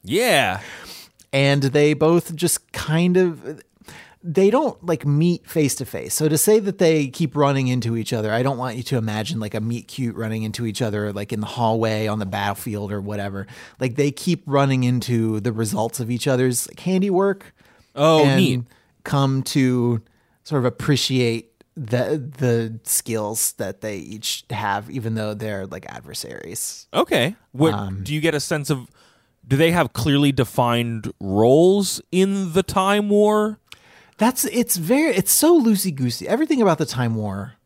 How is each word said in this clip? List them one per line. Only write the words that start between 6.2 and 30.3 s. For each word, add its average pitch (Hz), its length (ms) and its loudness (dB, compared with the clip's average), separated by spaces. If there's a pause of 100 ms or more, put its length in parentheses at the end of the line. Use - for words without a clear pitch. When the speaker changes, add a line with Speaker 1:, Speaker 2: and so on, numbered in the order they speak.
Speaker 2:
to 151 100 2
say 214 220 4
that 196 180 -4
they 160 300 4
keep 143 280 -4
running 139 320 2
into 117 280 -2
each 113 180 -4
other, 107 180 -2
I 117 100 0
don't 135 140 -2
want 120 200 -6
you 123 80 -8
to 135 120 -2
imagine, 110 420 -4
like, 107 160 -8
a 110 60 -2
meet 117 260 -6
cute 120 300 -6
running 110 280 -6
into 107 220 -6
each 107 140 -6
other, 104 320 -2
like, 101 200 -8
in 107 80 -6
the 104 60 -6
hallway, 110 600 0
on 107 140 -4
the 101 60 -6
battlefield 101 640 -4
or 101 120 -6
whatever. 98 440 -8 (340)
Like, 123 160 -4
they 143 140 2
keep 165 360 -2
running 135 380 2
into 113 560 0
the 117 120 -2
results 113 480 -2
of 113 100 -4
each 120 160 -2
other's, 127 420 0
like, - 120 -20
handiwork. 190 720 0 (400)
Speaker 1:
Oh, 156 300 6
Speaker 2:
and 139 160 6
Speaker 1:
neat. 127 200 2 (440)
Speaker 2:
come 135 380 2
to 123 580 2 (440)
sort 147 160 0
of 120 40 0
appreciate 123 840 0 (240)
the, 123 420 -2 (220)
the 117 460 0
skills 110 720 -4
that 98 240 -8
they 104 160 -8
each - 500 -10
have, 104 420 -4
even 113 260 -6
though 107 180 -6
they're, 101 320 -8
like, - 240 -14
adversaries. - 1040 -12
Speaker 1:
Okay. 180 420 0 (160)
What, 147 220 2
Speaker 2:
Um, 98 300 -6
Speaker 1:
do 147 100 -6
you 156 80 -2
get 160 120 0
a 143 60 -2
sense 147 300 -4
of, 127 180 -4 (580)
do 131 100 2
they 165 140 4
have 165 240 0
clearly 143 360 2